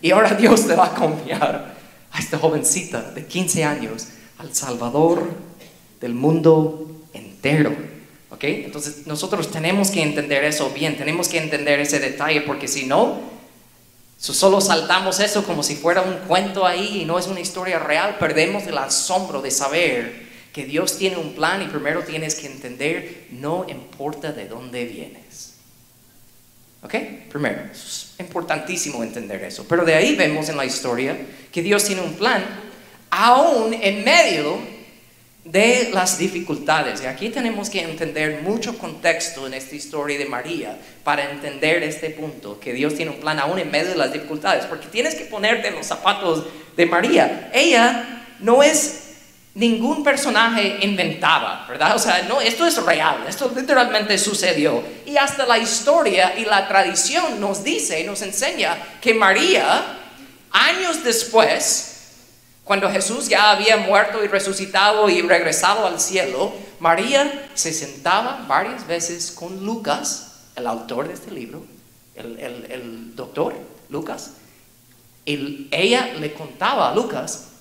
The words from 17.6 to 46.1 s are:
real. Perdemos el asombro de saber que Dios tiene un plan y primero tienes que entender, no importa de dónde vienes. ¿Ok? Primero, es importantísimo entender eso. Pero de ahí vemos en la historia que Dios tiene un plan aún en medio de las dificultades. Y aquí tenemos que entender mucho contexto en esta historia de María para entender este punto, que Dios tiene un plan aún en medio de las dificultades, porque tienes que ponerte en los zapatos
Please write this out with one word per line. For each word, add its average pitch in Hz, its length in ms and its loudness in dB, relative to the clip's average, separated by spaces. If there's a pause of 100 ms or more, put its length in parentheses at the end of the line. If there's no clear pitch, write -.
real. 156 420 0
Perdemos 170 460 0
el 160 100 -6
asombro 151 640 -2
de 131 100 -6
saber 135 760 0 (280)
que 135 140 -10
Dios 160 320 -2
tiene 190 180 -2
un 156 160 -6
plan 175 300 -2
y 165 60 -6
primero 151 340 -4
tienes 156 320 -6
que - 120 -12
entender, 135 840 -8
no 147 400 -6
importa 143 600 -10
de 98 160 -12
dónde 123 360 -10
vienes. - 720 -16 (1300)
¿Ok? - 100 -8 (360)
Primero, 139 320 -4 (100)
es - 460 -14
importantísimo 156 840 -6
entender 110 400 -8
eso. - 240 -12
Pero 170 200 2
de 160 80 6
ahí 226 200 6
vemos 156 360 0
en 147 80 -4
la 135 80 -2
historia 131 500 -2 (340)
que 170 120 -4
Dios 202 220 4
tiene 190 180 -2
un 156 100 -6
plan 208 320 0 (640)
aún 233 640 6
en 208 320 0
medio 202 540 4 (840)
de 226 500 4
las 180 240 0
dificultades. 156 840 -2
Y 127 40 -6
aquí 196 240 -6
tenemos 214 400 -4
que 185 120 -4
entender 156 600 -4
mucho 226 340 -4
contexto 156 720 -4
en 131 80 -8
esta 131 200 -12
historia 147 440 -6
de 139 80 -4
María 127 520 -8 (240)
para 143 280 0
entender 143 520 -2
este 156 280 -6
punto, 151 500 -12
que 123 140 -8
Dios 147 200 0
tiene 156 180 -4
un - 80 -12
plan 151 180 -2
aún 160 200 0
en 147 120 -4
medio 156 180 0
de 180 80 -2
las 135 160 0
dificultades, 151 540 -2
porque 160 220 -10
tienes 285 260 -2
que - 100 -10
ponerte 214 440 -2
en 175 80 -6
los 147 100 -8
zapatos 180 580 0 (320)